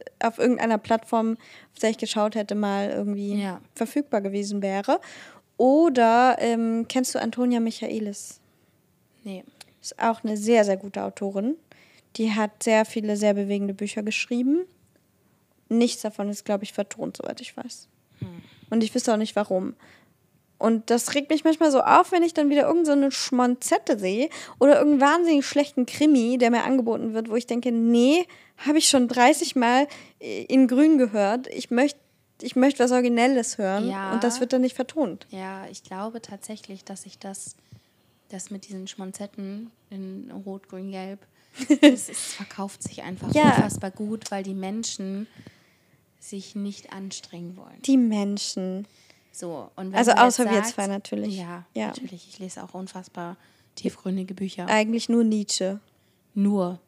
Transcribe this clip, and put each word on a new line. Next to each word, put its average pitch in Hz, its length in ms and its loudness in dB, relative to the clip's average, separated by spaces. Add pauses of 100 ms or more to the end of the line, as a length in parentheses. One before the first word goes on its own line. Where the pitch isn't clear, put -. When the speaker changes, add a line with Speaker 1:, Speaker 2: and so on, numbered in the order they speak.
(200)
Speaker 1:
auf 233 180 -2
irgendeiner 226 400 2
Plattform, 226 580 -2 (360)
auf - 80 -20
der 220 100 2
ich 220 80 -4
geschaut 214 360 -2
hätte, 208 200 -4
mal 202 360 -2
irgendwie 202 520 -4
Speaker 2:
Ja. 190 180 -8 (140)
Speaker 1:
verfügbar 240 460 -4
gewesen 202 420 -6
wäre. 202 380 -2 (580)
Oder, 254 840 4
ähm, 226 480 0
kennst 254 260 -2
du - 60 -4
Antonia 240 400 0
Michaelis? 220 800 -6 (840)
Speaker 2:
Nee. 190 200 -12 (360)
Speaker 1:
Ist - 200 -16
auch 226 240 0
eine 214 120 -2
sehr, 214 280 4
sehr 196 120 0
gute 196 280 -8
Autorin. 196 500 -4 (640)
Die 220 180 0
hat 214 280 -2
sehr 220 220 4
viele 214 320 -4
sehr 208 180 2
bewegende 202 400 -2
Bücher 208 280 -8
geschrieben. 247 640 -2 (1040)
Nichts 233 340 0
davon 208 260 -6
ist, 202 160 -10
glaub 202 180 -2
ich, 202 100 -12
vertont, - 440 -6
soweit - 240 -10
ich - 160 -18
weiß. - 320 -14 (320)
Speaker 2:
Hm. 175 220 -14 (280)
Speaker 1:
Und 220 140 2
ich 214 100 -4
wüsste 240 180 0
auch 214 60 2
nicht, 220 180 -4
warum. 196 380 -2 (840)
Und 226 320 0
das 240 240 0
regt 285 160 -2
mich 311 140 0
manchmal 320 260 4
so 262 120 4
auf, - 300 6
wenn 339 100 4
ich 339 120 2
dann 294 160 2
wieder 285 160 4
irgend 330 200 2
so 294 60 2
eine 277 180 4
Schmonzette 247 880 0
sehe 202 320 0 (280)
oder 277 200 8
irgendeinen 285 340 6
wahnsinnig 330 340 4
schlechten 285 380 0
Krimi, 254 540 4
der 233 120 4
mir 240 140 2
angeboten 226 500 0
wird, 226 140 -4
wo 220 80 -2
ich 240 100 -4
denke, 240 260 -2
"Nee, 233 520 4 (420)
hab 294 100 2
ich 311 120 2
schon 254 200 4
dreißig 254 480 4
Mal, 247 300 4 (340)
äh, 107 240 -8
in 262 240 6
Grün 302 300 6
gehört. 220 500 0
Ich - 220 -10
möcht-, 269 280 2 (420)
ich 247 160 -8
möcht 277 220 4
was 240 140 4
Originelles 247 640 2
hören." 196 320 -2
Speaker 2:
Ja. 190 220 -6
Speaker 1:
Und 214 120 0
das 240 160 0
wird 247 140 -4
dann 254 80 4
nicht 254 140 -2
vertont. 254 540 -4
Speaker 2:
Ja, 190 400 -12
ich - 120 -20
glaube 226 400 -12
tatsächlich, 202 600 -16
dass 190 200 -16
ich - 140 -20
das, - 360 -14 (760)
das 185 200 -14
mit 196 180 -14
diesen 190 200 -14
Schmonzetten 202 840 -12 (200)
in 190 400 -14 (160)
Rot, 196 240 -14
Grün, 190 200 -12
Gelb, 190 280 -12 (340)
Speaker 1:
<laughs> 262 300 0
Speaker 2:
es, 254 260 6
es - 240 -10
verkauft - 500 -12
sich - 200 -12
einfach - 320 -6
Speaker 1:
Ja. 302 220 6
Speaker 2:
unfassbar 202 340 -2
gut, 214 400 -10
weil 196 120 -6
die 190 120 -8
Menschen 196 720 -8 (920)
sich - 380 -16
nicht 202 380 -10
anstrengen 185 640 -14
wollen. - 240 -20
Speaker 1:
Die 269 160 4
Menschen. 202 920 -2 (440)
Speaker 2:
So, 160 440 -12
und 190 160 -10
wenn - 60 -4
Speaker 1:
Also 233 140 6
Speaker 2:
du - 40 4
jetzt 240 100 8
Speaker 1:
außer 247 200 2
wir 220 100 2
Speaker 2:
sagst, 220 180 0
Speaker 1:
zwei 202 120 -4
natürlich. 202 500 -6
Speaker 2:
ja, 175 280 -12 (100)
Speaker 1:
Ja. 220 140 -6
Speaker 2:
natürlich. 185 420 -14
Ich - 80 -20
lese 185 260 -14
auch 185 100 -18
unfassbar 185 600 -14 (380)
tiefgründige 185 600 -6
Bücher. 185 320 -8
Speaker 1:
Eigentlich 214 440 0
nur 233 140 4
Nietzsche. 202 540 -2 (560)
Speaker 2:
Nur. 196 540 0